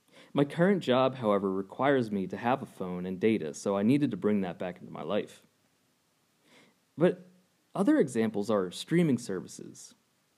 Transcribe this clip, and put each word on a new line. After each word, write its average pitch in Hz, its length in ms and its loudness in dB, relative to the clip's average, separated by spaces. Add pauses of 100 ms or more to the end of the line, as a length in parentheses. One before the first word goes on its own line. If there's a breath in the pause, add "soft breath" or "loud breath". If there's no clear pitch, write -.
(340 loud breath)
My 143 120 4
current 170 360 2
job, 127 340 2
however, 101 360 2
requires 117 600 0
me 98 160 -2
to 101 100 -8
have 120 240 0
a 104 40 -8
phone 90 400 -8
and 92 140 -6
data, 92 340 2
so 98 240 -2
I 101 60 0
needed 135 280 2
to 98 60 -6
bring 101 240 0
that 90 160 -6
back 90 220 -8
into 80 120 -18
my 80 120 -12
life. 78 400 -6 (1500 soft breath)
But 160 300 2 (480)
other 214 240 4
examples 110 500 0
are 98 220 0
streaming 156 460 2
services. - 800 -10 (420)